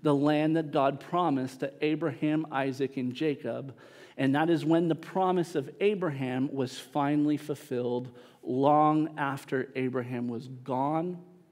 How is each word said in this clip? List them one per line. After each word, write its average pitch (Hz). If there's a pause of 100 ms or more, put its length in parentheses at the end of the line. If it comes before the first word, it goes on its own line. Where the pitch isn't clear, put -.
the 147
land 151
that 156
God 139
promised 143
to 139
Abraham, 156
Isaac, 135
and 127
Jacob. 131 (420)
And 135
that 160
is 147
when 165
the 156
promise 180
of 135 (100)
Abraham 139
was 127
finally 147
fulfilled, 123 (320)
long 151
after 139
Abraham 123
was 120
gone 143 (340)